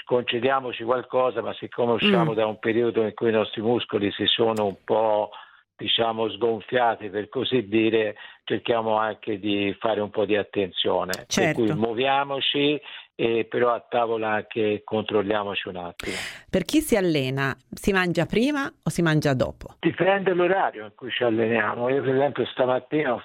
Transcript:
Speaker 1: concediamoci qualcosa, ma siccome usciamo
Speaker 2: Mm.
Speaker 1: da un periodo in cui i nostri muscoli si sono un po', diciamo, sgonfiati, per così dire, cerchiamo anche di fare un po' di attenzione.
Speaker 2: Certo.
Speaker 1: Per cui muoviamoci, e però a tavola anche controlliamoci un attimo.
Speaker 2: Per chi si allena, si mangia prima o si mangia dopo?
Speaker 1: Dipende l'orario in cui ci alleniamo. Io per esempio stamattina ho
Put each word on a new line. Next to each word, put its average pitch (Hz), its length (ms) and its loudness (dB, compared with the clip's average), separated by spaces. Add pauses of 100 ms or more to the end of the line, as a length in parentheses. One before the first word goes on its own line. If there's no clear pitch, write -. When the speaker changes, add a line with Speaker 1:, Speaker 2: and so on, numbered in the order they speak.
Speaker 1:
concediamoci 123 800 -2
qualcosa, 123 560 0
ma 104 140 -6
siccome 120 380 -2
usciamo 104 400 4
Speaker 2:
Mm. - 20 -4
Speaker 1:
da 107 120 2
un 107 120 -4
periodo 113 440 2
in 104 120 -2
cui 117 160 0
i - 20 4
nostri 107 300 0
muscoli 107 500 0
si 104 140 -4
sono 110 400 2
un 92 180 -4
po', 107 460 2 (440)
diciamo, 113 560 -2
sgonfiati, 110 800 0
per 98 200 -4
così 123 400 -2
dire, 110 480 2 (280)
cerchiamo 110 540 0
anche 107 400 -4
di 101 400 -2
fare 107 220 0
un 104 100 -4
po' 107 160 0
di 104 100 2
attenzione. 92 760 -2 (140)
Speaker 2:
Certo. 160 360 0
Speaker 1:
Per 107 80 2
cui 101 80 -2
muoviamoci, 139 1040 0 (400)
e 113 300 0
però 120 220 2
a 113 160 -4
tavola 113 420 0
anche 107 540 -2
controlliamoci 104 840 -2
un 92 80 -10
attimo. 87 380 -8 (340)
Speaker 2:
Per - 160 0
chi 302 160 2
si 233 160 2
allena, 139 580 0 (180)
si - 200 0
mangia 175 340 2
prima 269 400 0 (180)
o 165 60 -2
si - 120 0
mangia 156 320 4
dopo? - 460 -4
Speaker 1:
Dipende 185 540 2
l'orario 175 500 2
in 104 100 -16
cui 123 160 -12
ci 123 140 -2
alleniamo. 113 640 2
Io 139 140 2
per 131 120 0
esempio 131 320 2
stamattina 127 680 0
ho 110 100 -4